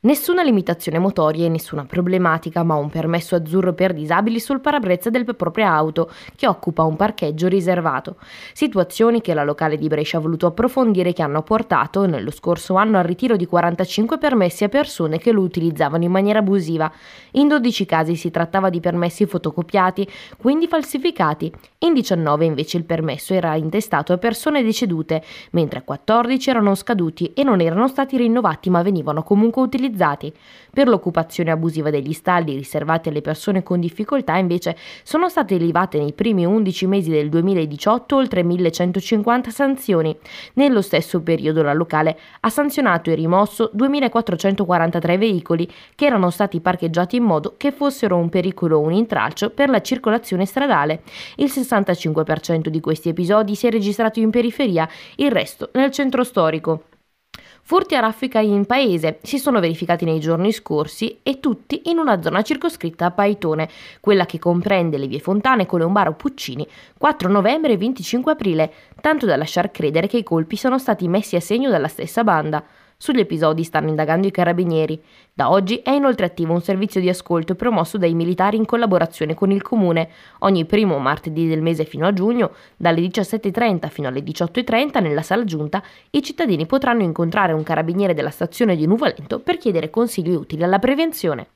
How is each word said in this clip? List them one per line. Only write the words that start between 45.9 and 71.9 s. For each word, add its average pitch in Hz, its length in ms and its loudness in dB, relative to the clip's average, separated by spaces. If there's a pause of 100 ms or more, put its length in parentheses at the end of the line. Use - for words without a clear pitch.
che 294 100 2
erano 190 240 4
stati 196 300 -2
parcheggiati 175 560 0
in 240 80 2
modo 156 320 0
che 285 160 0
fossero 277 440 0
un 170 120 0
pericolo 175 480 0
o 147 60 4
un 160 100 0
intralcio 202 580 0
per 277 200 2
la 220 100 4
circolazione 220 680 -2
stradale. 165 560 0 (320)
Il 277 160 0
sessantacinque 190 720 0
per 156 160 -2
cento 160 320 -2
di 156 80 -2
questi 156 300 -4
episodi 196 480 0
si 247 100 -2
è 233 60 4
registrato 220 480 0
in 220 100 4
periferia, 226 580 0 (280)
il 277 160 0
resto - 400 -6
nel 262 180 2
centro 262 320 -2
storico. 160 640 -2 (760)
Furti 381 320 0
a 254 60 2
raffica 220 400 0
in 202 240 2
paese 185 580 0
si - 160 -4
sono 262 220 2
verificati 170 440 0
nei 160 140 0
giorni 165 320 0
scorsi 160 720 -4
e 269 160 -2
tutti - 460 -4
in 330 140 0
una 240 220 2
zona 165 220 0
circoscritta 262 640 -4
a 175 60 2
Paitone, 175 560 0 (320)
quella 196 260 4
che 160 140 -10
comprende 175 580 2
le 139 80 -4
vie 131 140 -6
Fontane, 208 460 0
Colombaro, 175 480 2
Puccini, 147 520 -8 (320)
quattro 285 300 0
novembre 226 460 2
e - 20 0
venticinque 247 560 -2
aprile, 165 400 0 (280)
tanto 302 240 0
da 165 120 4
lasciar 156 340 -2
credere 160 380 0
che 240 80 -2
i 226 80 0
colpi 165 320 -2
sono 262 220 0
stati 226 280 -2
messi 185 300 0
a 170 40 2
segno 240 300 -2
dalla 156 160 2
stessa - 380 -4